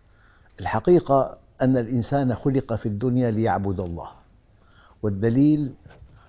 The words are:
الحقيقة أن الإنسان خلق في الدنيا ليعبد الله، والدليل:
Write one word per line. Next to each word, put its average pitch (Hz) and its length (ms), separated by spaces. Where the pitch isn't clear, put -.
الحقيقة 139 760
أن 131 140
الإنسان 123 580
خلق 131 400
في 107 120
الدنيا 120 440
ليعبد 98 500
الله، 85 300
والدليل: 120 720